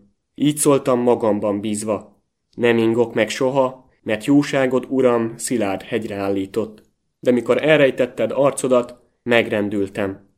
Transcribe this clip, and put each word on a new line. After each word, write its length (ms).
Így 220
szóltam 440
magamban 600
bízva: 640
„Nem 220
ingok 360
meg 140
soha, 600
mert 220
jóságod, 640
Uram, 480
szilárd 460
hegyre 320
állított.” 680
De 100
mikor 340
elrejtetted 720
arcodat, 640
megrendültem. 1160